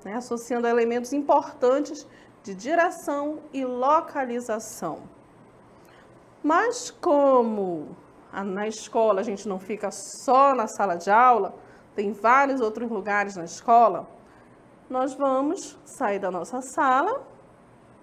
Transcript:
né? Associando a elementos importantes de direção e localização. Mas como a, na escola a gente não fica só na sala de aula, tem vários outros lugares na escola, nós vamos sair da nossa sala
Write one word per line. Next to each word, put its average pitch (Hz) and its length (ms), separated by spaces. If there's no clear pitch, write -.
né? 196 100
Associando 240 520
a 233 40
elementos 240 420
importantes 285 920
de 196 140
direção 302 840
e 269 120
localização. 247 1400
Mas 381 480
como 226 1080
a, 190 100
na 202 240
escola 214 540
a - 20
gente 214 260
não 190 120
fica 202 320
só 269 640
na 220 100
sala 202 300
de 185 120
aula, 233 460
tem 202 160
vários 262 500
outros 226 300
lugares 208 460
na 165 80
escola, 214 640
nós 262 240
vamos 277 720
sair 202 340
da 190 140
nossa 190 280
sala 285 640